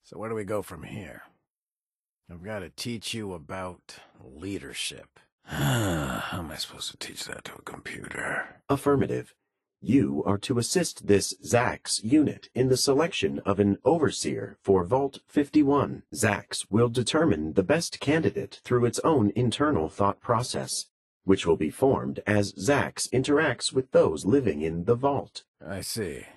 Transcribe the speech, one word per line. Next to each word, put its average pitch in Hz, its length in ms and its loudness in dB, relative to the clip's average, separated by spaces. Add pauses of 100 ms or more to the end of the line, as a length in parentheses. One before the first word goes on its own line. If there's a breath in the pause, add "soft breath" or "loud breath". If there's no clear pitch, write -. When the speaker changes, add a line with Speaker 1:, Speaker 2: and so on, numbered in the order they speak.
Speaker 1:
So - 160 -18
where 107 100 -10
do 113 60 -4
we 107 100 -4
go 104 160 -2
from 87 220 -12
here? 92 400 -12 (1040)
I've 85 140 -16
gotta 101 260 -10
teach 117 460 -8
you 104 180 -8
about 90 640 -12 (220)
leadership. 76 1000 -10 (240)
<sighs> - 0 -
How 101 920 -2
am 80 120 -8
I 73 60 -12
supposed - 360 -10
to - 40 -20
teach - 280 -12
that - 200 -12
to - 100 -14
a - 80 -20
computer? - 1040 -10
Speaker 2:
Affirmative. 139 680 0 (500)
You 120 400 4
are 98 140 2
to 117 200 -2
assist - 500 -2
this 98 260 4 (100)
Zax - 600 0
unit 285 500 2
in 127 140 2
the 127 80 4
selection 139 640 0
of 98 180 0
an 101 260 4
overseer - 760 0
for 95 220 4
Vault 135 420 0
fifty-one. 143 800 2 (100)
Zax - 560 0
will 117 180 4
determine 113 680 0
the 95 100 4
best - 340 0
candidate 143 640 0
through 123 220 2
its 117 160 0
own 123 340 4
internal 110 540 0
thought 101 320 0
process, 117 680 -2 (380)
which 95 200 4
will 82 120 4
be 76 140 -2
formed 95 580 0
as 101 240 2
Zax 117 580 0
interacts 139 640 0
with 131 180 -2
those 85 340 4
living 98 380 2
in 82 220 -4
the 120 100 2
vault. 135 480 -2 (180)
Speaker 1:
I 90 200 -10
see. 85 460 -8 (100)